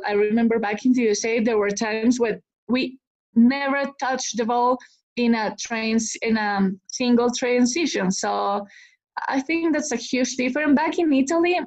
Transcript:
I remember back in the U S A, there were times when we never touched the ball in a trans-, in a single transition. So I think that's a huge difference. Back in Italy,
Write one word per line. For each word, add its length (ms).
I 80
remember 460
back 260
in 60
the 120
U 80
S 120
A, 160
there 180
were 120
times 500
when 220
we 300
never 540
touched 360
the 80
ball 320
in 180
a 220
trans-, 640
in 140
a 360
single 440
transition. 800
So 540
I 100
think 340
that's 200
a 40
huge 380
difference. 400
Back 240
in 140
Italy, 540